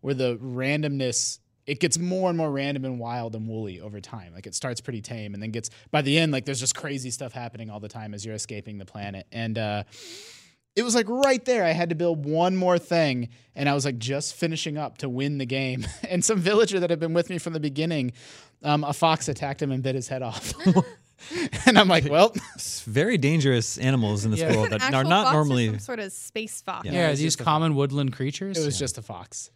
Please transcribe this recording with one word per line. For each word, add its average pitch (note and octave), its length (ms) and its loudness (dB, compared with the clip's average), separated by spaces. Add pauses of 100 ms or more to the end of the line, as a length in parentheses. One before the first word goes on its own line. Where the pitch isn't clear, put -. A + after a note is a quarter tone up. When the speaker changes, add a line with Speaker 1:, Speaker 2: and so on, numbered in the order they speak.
Speaker 1:
where C3+ 140 -2
the B2+ 220 0
randomness, C3 1000 -2 (300)
it C#3+ 120 -4
gets E3 200 2
more F#3 300 -2
and E3+ 100 0
more D#3 120 0
random C#3 340 -2
and C3 120 -6
wild A#2 380 -6
and A2 120 -6
woolly G#2+ 340 -8
over G#2 200 -12
time. F2+ 320 -16
Like, F#2+ 140 -16
it F#2 80 -12
starts B2 260 -6
pretty A2+ 220 -8
tame G#2 320 -10
and G2+ 80 -8
then A2 80 -6
gets, A2+ 180 -6 (220)
by D3+ 100 4
the C#3 160 4
end, D#3+ 140 4
like, C3 140 0
there's C#3 140 -4
just B2 140 0
crazy C3+ 380 -6
stuff B2 220 -8
happening A#2 360 -10
all G#2 100 -10
the G#2 80 -12
time G#2+ 280 -10
as G2+ 100 -10
you're A2+ 80 -8
escaping G#2 460 -10
the F#2+ 60 -14
planet. G2+ 460 -10
And, A2+ 280 -4
uh, G#2 240 -2 (920)
it G#3 80 2
was, A#3+ 120 0
like, A3+ 140 2
right C4 360 2
there. A#3+ 200 2
I D#3+ 60 4
had E3+ 180 0
to E3+ 60 0
build D#3+ 300 0
one E3+ 300 2
more F3+ 240 4
thing, C#3+ 500 0 (240)
and C#3 160 0
I C#3+ 60 4
was, C3+ 100 0
like, B2+ 140 -4
just C#3 360 -4
finishing D#3+ 420 -4
up D3 220 -8
to C#3 100 -6
win C#3 280 -2
the C3+ 80 -4
game. B2+ 400 -2 (100)
<laughs> - 140 -10
And F3+ 160 0
some G#3+ 140 4
villager G3 400 4
that F3 100 0
had E3 100 0
been E3 140 -2
with E3+ 160 2
me F3+ 80 -4
from E3 160 -6
the D#3+ 60 -4
beginning, D3 540 -2 (500)
um, D3 200 2
a D3 100 -2
fox D#3+ 340 2
attacked C#3 340 -4
him C#3 100 -2
and C3 120 -2
bit C3 120 0
his B2+ 120 -4
head C3 140 -4
off. A2+ 320 -8 (120)
<laughs> F#3 80 8 (920)
And A#3+ 120 8
I'm G3+ 120 10
like, D#3+ 200 4
"Well." F#3+ 240 8 (220)
Speaker 2:
It's - 280 -10
very D#3+ 340 2
dangerous C3+ 600 2
animals A2 460 2
in A2 80 2
this G#2 80 0
Speaker 3:
Yeah. - 160 2
Speaker 2:
world G#2+ 120 4
Speaker 4:
An G#2+ 40 -2
Speaker 2:
that G#2+ 120 0
Speaker 4:
actual C3+ 160 2
Speaker 2:
are C3+ 40 2
not F3+ 220 4
Speaker 4:
fox G#3 80 4
or D3+ 60 6
Speaker 2:
normally C3 280 2
Speaker 4:
some G#2 120 -2
sort A#3 200 -8
of G3 140 -8
space - 480 -10
fox? - 240 -8
Speaker 2:
Yeah. F3+ 80 -4
Speaker 3:
Yeah, F3 140 4
Speaker 1:
It D3+ 40 4
was C#3 80 0
Speaker 3:
these D3+ 140 0
Speaker 1:
just - 80 -6
a - 20 -8
Speaker 3:
common D#3 280 4
Speaker 1:
fox. C#3+ 60 2
Speaker 3:
woodland C#3 360 0
creatures. E3+ 440 -4
Speaker 1:
It D#3 80 0
was C#3+ 100 -2
Speaker 2:
Yeah. F#2 40 -4
Speaker 1:
just C3 180 -4
a A#2 40 -12
fox. - 540 -14